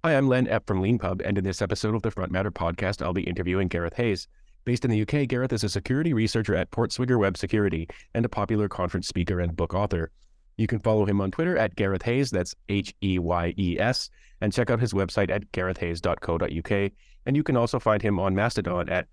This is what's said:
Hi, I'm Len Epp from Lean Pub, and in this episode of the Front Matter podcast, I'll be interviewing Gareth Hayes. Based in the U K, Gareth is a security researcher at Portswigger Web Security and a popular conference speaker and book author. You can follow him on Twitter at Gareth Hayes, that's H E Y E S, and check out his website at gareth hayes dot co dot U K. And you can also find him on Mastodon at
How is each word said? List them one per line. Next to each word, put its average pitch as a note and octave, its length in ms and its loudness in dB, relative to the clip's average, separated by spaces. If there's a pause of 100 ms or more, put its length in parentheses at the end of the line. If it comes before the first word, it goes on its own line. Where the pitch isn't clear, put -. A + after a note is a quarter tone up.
Hi, D#3+ 120 4
I'm C#3 120 4
Len B2+ 200 4
Epp A2 180 0
from F#2+ 160 0
Lean A2+ 160 4
Pub, F#2+ 260 -2
and G2 140 0
in F#2+ 60 0
this F#2+ 180 -2
episode G#2+ 320 0
of A2 80 0
the A2 80 0
Front F#2 220 -4
Matter F#2+ 180 0
podcast, E2+ 540 -2
I'll F2+ 100 -2
be F#2 80 0
interviewing F2+ 460 0
Gareth E2+ 300 -2
Hayes. A2+ 300 0 (380)
Based B2 180 0
in B2 60 0
the A2 80 2
U G#2+ 80 2
K, C#3+ 220 0
Gareth B2+ 260 -2
is A2 100 -2
a G#2 60 0
security C#3 420 0
researcher A2 440 2
at - 160 -2
Portswigger B2 480 0
Web G2 180 2
Security F#2+ 500 0 (280)
and A2+ 100 2
a A#2+ 40 -2
popular G#2 380 0
conference F2+ 400 -4
speaker F2+ 340 -2
and E2+ 140 -2
book E2+ 200 -2
author. F#2 340 -2 (480)
You A2 80 2
can A2 140 -2
follow G#2+ 260 2
him G2+ 160 2
on F#2+ 80 0
Twitter E3+ 260 0
at G#2+ 200 0
Gareth G2 260 0
Hayes, B2+ 300 0
that's F2+ 240 -2 (120)
H G2 360 -2
E F#2 160 2
Y E2+ 400 0
E F2+ 200 2
S, A#2+ 300 0 (320)
and G#2 100 0
check B2 200 0
out A#2 80 2
his A#2+ 120 0
website G2 380 0
at G2+ 220 -4
gareth F#2 260 -2
hayes E2+ 240 -4
dot F2 180 0
co E2 200 -2
dot - 120 -2
U E2 120 -4
K. G2 280 0 (360)
And C3 100 2
you D3+ 60 2
can C#3+ 120 0
also A#2+ 240 2
find G#2+ 220 2
him G2+ 180 2
on G2 140 0
Mastodon F2+ 560 0
at F2+ 240 0